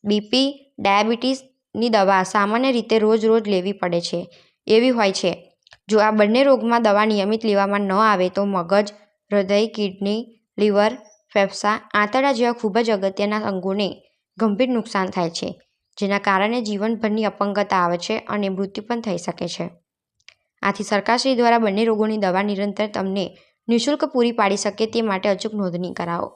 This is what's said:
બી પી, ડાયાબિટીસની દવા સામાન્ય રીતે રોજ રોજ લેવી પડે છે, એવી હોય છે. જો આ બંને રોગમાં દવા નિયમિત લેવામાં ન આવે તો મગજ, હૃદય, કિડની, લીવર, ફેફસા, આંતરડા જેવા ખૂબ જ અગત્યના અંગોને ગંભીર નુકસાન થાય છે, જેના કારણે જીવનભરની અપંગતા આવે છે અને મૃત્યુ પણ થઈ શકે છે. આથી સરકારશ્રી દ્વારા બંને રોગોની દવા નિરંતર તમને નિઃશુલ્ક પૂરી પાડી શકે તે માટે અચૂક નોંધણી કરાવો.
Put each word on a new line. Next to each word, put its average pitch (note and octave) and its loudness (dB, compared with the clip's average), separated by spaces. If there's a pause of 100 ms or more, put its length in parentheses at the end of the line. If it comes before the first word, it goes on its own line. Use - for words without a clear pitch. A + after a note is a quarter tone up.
બી G#3 0
પી, C4+ 2 (300)
ડાયાબિટીસની A3+ -2
દવા F#3+ 4
સામાન્ય A3+ 0
રીતે A3+ 0
રોજ G#3+ 4
રોજ A3 4
લેવી G3 -2
પડે F3 0
છે, F3 -6 (460)
એવી A#3 4
હોય G3 2
છે. F3+ 0 (560)
જો G#3+ 4
આ G#3+ 4
બંને G#3+ 4
રોગમાં A#3 4
દવા G#3 4
નિયમિત G#3+ 0
લેવામાં G3+ 0
ન F#3+ 0
આવે G3 2
તો G3 -2
મગજ, G3 0 (440)
હૃદય, G3+ 0 (180)
કિડની, G3+ -4 (380)
લીવર, G#3 2 (400)
ફેફસા, G#3 0 (180)
આંતરડા A#3+ 2
જેવા A#3+ 0
ખૂબ G#3 -2
જ A#3 2
અગત્યના G#3 -2
અંગોને G3 -2 (500)
ગંભીર A3+ 0
નુકસાન G#3 -2
થાય E3+ -2
છે, F#3 -6 (500)
જેના G3+ -2
કારણે G#3 2
જીવનભરની G#3+ -2
અપંગતા G3+ -2
આવે F3 0
છે A3 -6 (140)
અને G#3 -4
મૃત્યુ G3 -6
પણ A#3 -4
થઈ G3+ -4
શકે F3 -8
છે. E3+ -8 (960)
આથી G3 -4
સરકારશ્રી A#3+ 2
દ્વારા A#3 4
બંને G3+ 0
રોગોની A3 0
દવા F#3 0
નિરંતર G3+ -4
તમને F#3+ -4 (420)
નિઃશુલ્ક B3+ 2 (100)
પૂરી A#3+ 0
પાડી G3+ 0
શકે G#3+ -2
તે A3+ -4
માટે G3+ -2
અચૂક G#3 -2
નોંધણી F3+ -4
કરાવો. E3+ -4